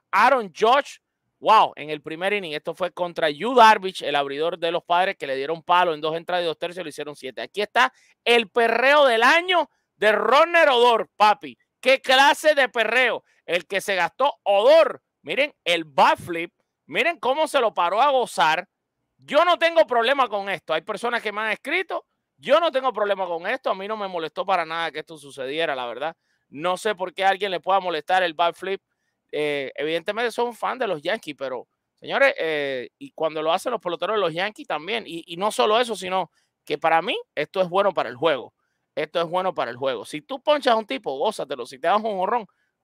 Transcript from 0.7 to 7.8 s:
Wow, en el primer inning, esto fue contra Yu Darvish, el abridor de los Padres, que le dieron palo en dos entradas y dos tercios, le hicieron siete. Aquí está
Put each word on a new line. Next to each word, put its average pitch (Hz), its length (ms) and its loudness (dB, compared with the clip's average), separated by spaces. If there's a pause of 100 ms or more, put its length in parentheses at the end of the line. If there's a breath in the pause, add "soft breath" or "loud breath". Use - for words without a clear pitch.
Wow, 180 380 4
en 147 140 -12
el 151 100 -8
primer 160 320 -4
inning, 185 220 -4
esto 160 200 -8
fue 180 180 -4
contra 170 360 -2
Yu 165 260 -4
Darvish, 214 480 6
el 147 140 -2
abridor 143 420 -2
de 165 140 -4
los 170 100 -4
Padres, 185 360 0
que 147 80 -10
le 135 100 -4
dieron 151 260 -6
palo 175 300 2
en 151 80 -8
dos 156 160 -2
entradas 175 260 -4
y 170 40 -2
dos 156 120 -4
tercios, 175 240 -8
le 165 60 -12
hicieron 147 260 -12
siete. 127 280 -12
Aquí 127 180 -8
está 240 320 0 (320 soft breath)